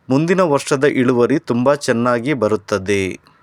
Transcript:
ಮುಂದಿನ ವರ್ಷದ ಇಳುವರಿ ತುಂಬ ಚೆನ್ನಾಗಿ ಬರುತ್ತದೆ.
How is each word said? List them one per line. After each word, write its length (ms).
ಮುಂದಿನ 320
ವರ್ಷದ 420
ಇಳುವರಿ 560
ತುಂಬ 340
ಚೆನ್ನಾಗಿ 600
ಬರುತ್ತದೆ. 840